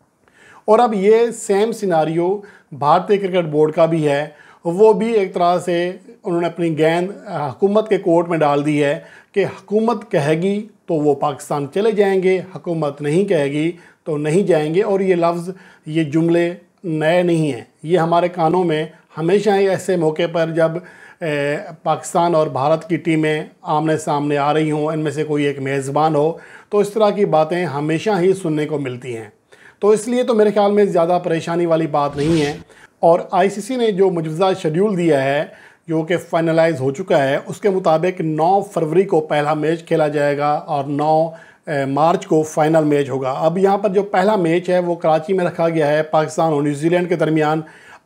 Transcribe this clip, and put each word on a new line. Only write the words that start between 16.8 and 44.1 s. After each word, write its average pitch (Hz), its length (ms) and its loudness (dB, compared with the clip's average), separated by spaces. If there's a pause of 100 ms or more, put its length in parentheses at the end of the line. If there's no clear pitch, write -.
नए 160 400 0
नहीं 165 280 0
हैं, 113 160 -8 (180)
ये 165 120 0
हमारे 170 320 2
कानों 175 360 0
में 160 280 -2 (240)
हमेशा 196 380 2
ही 196 140 2
ऐसे 185 280 -2
मौके 160 300 0
पर 160 260 -2
जब, 160 240 0 (460)
ए, 147 420 -4 (200)
पाकिस्तान 170 500 0
और 156 140 2
भारत 147 400 0
की 170 100 -2
टीमें 156 520 -2 (160)
आमने 156 320 0
सामने 147 380 -2
आ 143 160 0
रही 156 180 0
हों, 151 220 -2
इनमें 156 180 -4
से 147 140 -4
कोई 147 220 -2
एक 139 140 -4
मेज़बान 139 540 -2
हो, 156 240 0 (340)
तो 208 80 2
इस 202 140 -2
तरह 214 160 2
की 196 160 0
बातें 160 400 0
हमेशा 156 500 -2
ही 180 180 2
सुनने 151 320 -4
को 147 120 -4
मिलती 127 340 -8
हैं। 110 200 -12 (500)
तो 208 120 4
इसलिए 240 300 -2
तो 226 100 0
मेरे 214 180 4
ख्याल 208 200 2
में 208 140 4
ज़्यादा 175 320 2
परेशानी 170 480 -2
वाली 160 220 2
बात 143 280 -2
नहीं 156 240 0
है। 147 160 -2 (460)
और 175 320 4
आईसीसी 202 420 0
ने 233 160 0
जो 190 180 2
मजवज़ा 170 440 0
शेड्यूल 185 420 -2
दिया 165 240 2
है, 139 320 -2 (360)
जो 160 140 -2
कि 170 140 -2
फाइनलाइज 165 640 0
हो 135 120 -2
चुका 185 260 0
है, 139 220 0
उसके 202 300 -4
मुताबिक 180 520 0
नौ 160 420 0
फरवरी 165 400 0
को 185 180 2
पहला 151 340 0
मैच 160 280 -2
खेला 160 240 0
जाएगा 147 500 0
और 147 300 -4
नौ, 156 460 0 (340)
ए, 143 180 -2
मार्च 160 380 0
को 156 200 2
फाइनल 156 400 2
मैच 143 260 2
होगा। 131 200 -4
अब 160 280 -2
यहाँ 196 200 2
पर 208 100 0
जो 190 160 0
पहला 202 320 0